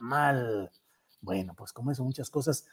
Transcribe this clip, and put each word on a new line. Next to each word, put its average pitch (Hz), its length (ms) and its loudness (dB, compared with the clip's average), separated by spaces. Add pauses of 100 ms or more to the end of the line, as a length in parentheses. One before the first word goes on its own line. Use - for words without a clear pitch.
mal". 123 720 2 (500)
Bueno, 95 340 -2
pues - 180 -16
como 127 180 -4
eso, 131 120 -2
muchas 131 260 -4
cosas. 143 440 0